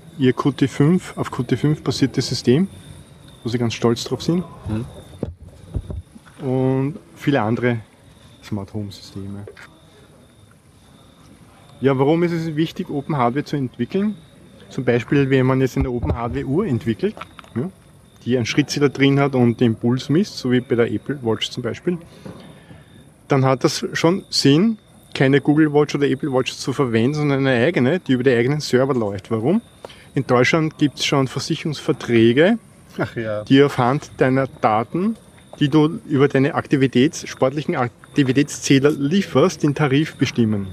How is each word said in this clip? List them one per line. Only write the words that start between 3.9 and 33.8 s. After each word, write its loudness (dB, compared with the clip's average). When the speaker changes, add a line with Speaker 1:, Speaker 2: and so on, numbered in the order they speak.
Speaker 1:
drauf -6
sind. -2
Speaker 2:
Mhm. -6
Speaker 1:
Und 0
viele 0
andere 0
Smart -8
Home -8
Systeme. -14
Ja, 2
warum 2
ist 0
es -6
wichtig, -4
Open -6
Hardware 0
zu -8
entwickeln? -4
Zum -8
Beispiel, 2
wenn 4
man 2
jetzt 0
eine -2
Open -2
Hardware -6
Uhr -2
entwickelt, -2
ja, -6
die 0
einen -2
Schrittzähler 0
drin 2
hat 0
und 4
den 2
Puls -2
misst, 0
so -2
wie 2
bei -4
der 2
Apple -6
Watch -4
zum -10
Beispiel, -6
dann 2
hat 2
das -2
schon 0
Sinn, 2
keine 4
Google 2
Watch 2
oder 0
Apple -4
Watch 0
zu -8
verwenden, 0
sondern 0
eine 2
eigene, 2
die -2
über 0
die 4
eigenen 2
Server 2
läuft. -4
Warum? 0
In -2
Deutschland 2
gibt's -2
schon 0
Versicherungsverträge, 2
Speaker 2:
Ach -6
ja. -6
Speaker 1:
die 6
auf 2
Hand 0